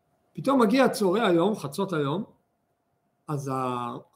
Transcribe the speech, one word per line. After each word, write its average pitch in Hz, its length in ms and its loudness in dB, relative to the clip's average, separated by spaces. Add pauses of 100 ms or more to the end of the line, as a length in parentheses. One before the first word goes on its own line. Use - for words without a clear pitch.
(320)
פתאום 254 300 2
מגיע 233 260 4
צהרי 202 320 0
היום, 190 360 2
חצות 185 360 -6
היום, 156 320 -2 (1040)
אז 139 240 -6
ה-, 123 440 -4 (200)